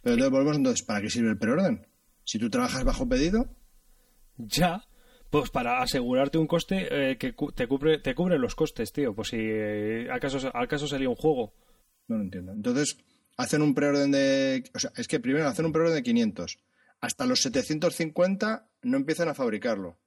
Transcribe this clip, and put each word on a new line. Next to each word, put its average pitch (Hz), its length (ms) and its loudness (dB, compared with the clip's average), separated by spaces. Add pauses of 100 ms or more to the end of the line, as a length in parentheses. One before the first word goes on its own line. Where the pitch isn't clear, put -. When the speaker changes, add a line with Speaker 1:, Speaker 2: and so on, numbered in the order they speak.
Speaker 1:
Pero 240 120 2
entonces 262 160 4
volvemos, 143 280 4
entonces, 127 260 2
¿para 104 160 -2
qué 107 100 -4
sirve 117 200 2
el 104 80 0
preorden? 131 480 0 (360)
Si - 160 -6
tú 226 100 -2
trabajas 247 360 -2
bajo 254 240 2
pedido. 165 400 2 (880)
Speaker 2:
Ya, 165 480 -2 (460)
pues - 200 0
para 151 320 0
asegurarte 131 560 0
un 160 80 2
coste, 165 640 0
eh, 131 80 -4
que 127 160 -4
cu-, 147 160 -4
te 247 160 -4
cubre, 139 320 2
te 127 160 -2
cubre 175 240 2
los 123 160 0
costes, 123 380 -2
tío. 127 240 -2
Pues 107 140 -6
si, 120 100 -4
eh, 107 720 -2
acaso, 131 420 -4
al 120 140 -2
caso 147 180 -2
salía 135 220 -2
un 120 80 0
juego. 131 380 0 (520)
Speaker 1:
No 113 120 -2
lo 107 40 0
entiendo. 92 300 -8
Entonces, 123 460 -2 (380)
hacen 151 260 0
un 147 120 4
preorden 143 380 2
de, 269 500 2 (120)
o - 40 -8
sea, 254 180 -4
es 240 120 -6
que 160 100 0
primero 147 300 0
hacen 160 180 -2
un 160 60 0
preorden 160 240 4
de 131 80 -2
quinientos. 113 560 0 (400)
Hasta 127 260 -4
los 127 140 2
setecientos 156 540 0
cincuenta 190 760 0 (120)
no 247 140 0
empiezan 226 320 0
a 143 60 -4
fabricarlo. 107 720 -2